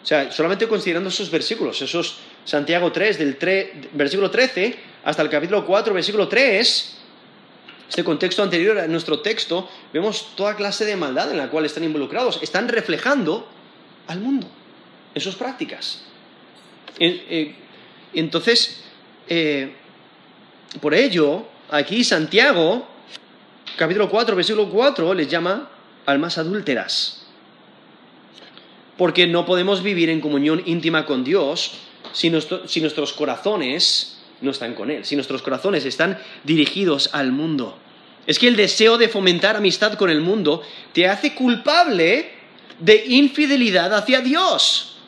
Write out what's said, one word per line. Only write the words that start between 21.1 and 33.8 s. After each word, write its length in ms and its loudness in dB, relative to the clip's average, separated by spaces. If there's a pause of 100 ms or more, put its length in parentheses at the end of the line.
aquí 340 0
Santiago, 840 2 (920)
capítulo 320 2
cuatro, 260 2
versículo 320 0
cuatro, 460 2
les 140 0
llama 420 -2 (340)
almas 320 0
adúlteras. 880 -4 (1700)
Porque 280 4
no 200 2
podemos 360 0
vivir 280 0
en 100 0
comunión 460 0
íntima 400 0
con 180 -2
Dios 480 -2 (400)
si 160 -2
nuestro-, 400 -2
si 140 -2
nuestros 320 -4
corazones 1000 -2 (240)